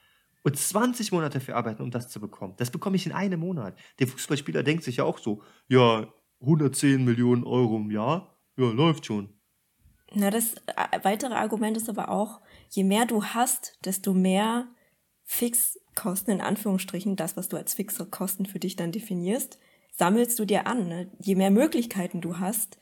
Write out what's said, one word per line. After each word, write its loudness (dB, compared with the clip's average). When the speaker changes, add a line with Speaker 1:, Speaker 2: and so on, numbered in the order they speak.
Speaker 1:
und 0
zwanzig 0
Monate -2
für -8
arbeiten, -4
um -6
das -8
zu -14
bekommen. -12
Das -2
bekomme -2
ich -2
in -4
einem -2
Monat. -6
Der 2
Fußballspieler -4
denkt 0
sich -4
ja 0
auch -2
so, -4
ja, 6
hundertzehn 4
Millionen 4
Euro 2
im -4
Jahr, -2
ja, 4
läuft 2
schon. -6
Speaker 2:
Na, 2
das, -2
äh, -4
weitere 0
Argument -2
ist -6
aber -6
auch, -2
je 0
mehr 4
du 0
hast, -2
desto -2
mehr 2
Fixkosten, -2
in 0
Anführungsstrichen, -2
das, -6
was -6
du -6
als -6
fixe -6
Kosten -4
für -10
dich -4
dann -4
definierst, -4
sammelst 2
du -2
dir 0
an, -2
ne? -8
Je 0
mehr 4
Möglichkeiten 2
du -6
hast, -4